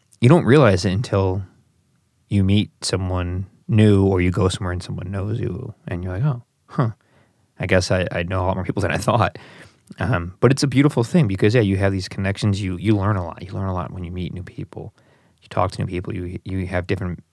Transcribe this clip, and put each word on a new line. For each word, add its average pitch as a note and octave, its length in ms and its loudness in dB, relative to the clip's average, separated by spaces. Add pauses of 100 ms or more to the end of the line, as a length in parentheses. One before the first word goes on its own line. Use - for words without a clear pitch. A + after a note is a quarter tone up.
(200)
you A#2+ 80 6
don't E3 160 6
realize A2+ 400 6
it F#2+ 80 0
until F#2+ 500 0 (840)
you G2+ 160 2
meet G2+ 260 2 (100)
someone F#2 680 -4 (200)
new G#2 400 6
or F#2+ 140 2
you F2+ 100 4
go F#2 180 2
somewhere F2+ 240 -4
and F2+ 100 -6
someone - 280 -8
knows G2+ 300 -4
you, - 340 -6 (120)
and F2 160 -6
you're F2+ 120 -6
like, G#2 100 -2
"Oh, B2+ 180 -2 (260)
huh. A#2 220 0 (720)
I F#2+ 60 -4
guess F#2 240 2
I, F#2 200 2
I F2 120 -4
know F#2 200 -2
a F2+ 40 0
lot F#2+ 80 0
more F#2 100 -4
people - 160 -4
than F2 120 0
I D#2+ 60 -2
thought." - 380 0 (600)
Um, F2 420 -2
but B2 120 6
it's C3 100 0
a D3 40 0
beautiful C3 360 2
thing D3 240 2
because, G#2 280 2
yeah, B2 80 4
you G2 160 2
have G2 140 2
these F#2+ 160 -4
connections. G2 520 -2
You, F#2 160 -4
you G2 180 2
learn G2+ 220 2
a F2+ 80 -2
lot. D#2+ 180 -10
You F2+ 100 -14
learn G2 160 -6
a F#2+ 40 -4
lot F2+ 180 -6
when F2+ 140 -10
you E2+ 80 -10
meet F2+ 220 -6
new F#2 80 -10
people. - 500 -14 (480)
You - 80 -20
talk F#2+ 240 -2
to - 100 -10
new G2 40 -4
people. F#2 280 -6
You, F2+ 300 -8
you F#2 220 -6
have F2+ 200 -4
different F2+ 460 -6